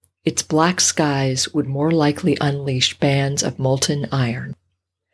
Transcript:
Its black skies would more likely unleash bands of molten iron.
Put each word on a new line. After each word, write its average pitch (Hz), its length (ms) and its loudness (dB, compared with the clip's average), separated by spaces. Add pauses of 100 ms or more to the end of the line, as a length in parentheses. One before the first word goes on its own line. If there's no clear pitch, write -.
(240)
Its - 200 -2
black 165 360 2
skies 135 720 0
would 147 140 -2
more 139 240 -2
likely 147 500 2
unleash 139 600 -2
bands 139 420 2
of - 160 -4
molten 135 540 0
iron. 127 420 -2 (600)